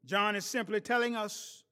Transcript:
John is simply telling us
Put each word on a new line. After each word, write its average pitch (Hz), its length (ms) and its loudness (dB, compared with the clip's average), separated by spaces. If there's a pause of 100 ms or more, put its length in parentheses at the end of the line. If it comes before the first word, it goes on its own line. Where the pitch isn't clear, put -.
John 202 300 2
is 196 100 -2
simply 214 360 0
telling 240 340 2
us - 560 -8